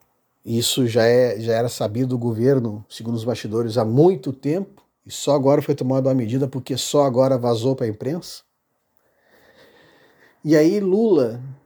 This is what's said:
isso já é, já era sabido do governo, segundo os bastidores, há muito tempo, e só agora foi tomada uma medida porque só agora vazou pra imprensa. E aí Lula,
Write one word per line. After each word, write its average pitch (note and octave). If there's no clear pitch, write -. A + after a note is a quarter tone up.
isso A#2
já A2+
é, A#2+
já A2+
era A#2
sabido A#2+
do B2
governo, A#2
segundo A#2
os A2
bastidores, A2+
há A2+
muito C#3+
tempo, D#3+
e A2
só -
agora C#3+
foi C#3+
tomada C3
uma C3
medida C3
porque C3
só C#3+
agora C3
vazou A#2+
pra B2+
imprensa. C3
E D#3
aí F3
Lula, F3+